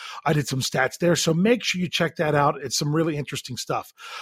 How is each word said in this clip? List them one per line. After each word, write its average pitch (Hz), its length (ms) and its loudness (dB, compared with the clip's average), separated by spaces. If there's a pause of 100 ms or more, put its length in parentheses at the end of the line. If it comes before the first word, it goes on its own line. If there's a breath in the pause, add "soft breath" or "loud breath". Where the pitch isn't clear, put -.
(240 loud breath)
I 160 80 4
did 147 140 2
some 131 140 -2
stats - 380 0
there. 170 180 4
So 165 180 2
make 214 300 2
sure 180 160 -2
you 180 80 -2
check - 280 -2
that 151 180 2
out. 147 280 4
It's 135 140 -6
some 147 180 0
really 160 220 0
interesting 135 400 -8
stuff. - 360 -6 (300 loud breath)